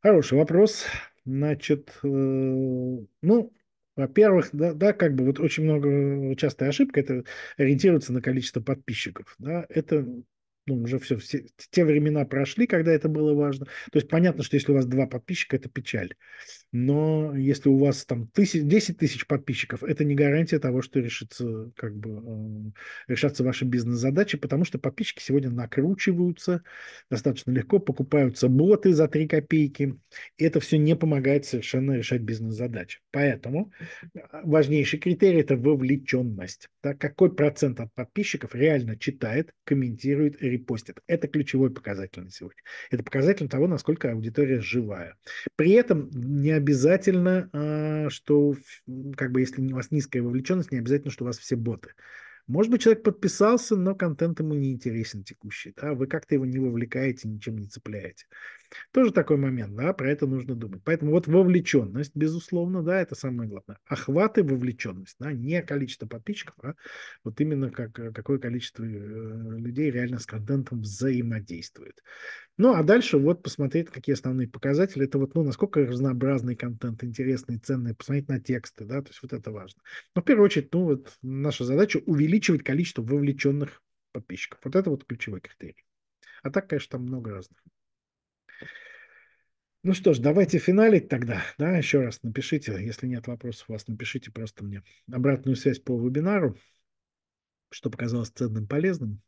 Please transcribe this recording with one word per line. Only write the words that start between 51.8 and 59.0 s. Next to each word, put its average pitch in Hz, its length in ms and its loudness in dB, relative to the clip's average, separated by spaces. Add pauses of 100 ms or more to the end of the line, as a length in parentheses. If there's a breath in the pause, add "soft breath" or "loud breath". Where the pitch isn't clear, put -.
Может 196 240 2
быть, 247 120 2
человек 220 200 4
подписался, 214 760 2
но 190 180 0
контент 165 460 -2
ему 156 140 -2
не 135 180 0
интересен 113 500 -6
текущий, - 580 -16
да, 147 120 -4
вы 131 140 -2
как-то 151 280 -2
его 131 100 2
не 127 140 -4
вовлекаете, 127 680 -2
ничем 107 280 -8
не 101 100 -10
цепляете. - 580 -14 (680 loud breath)
Тоже 247 200 6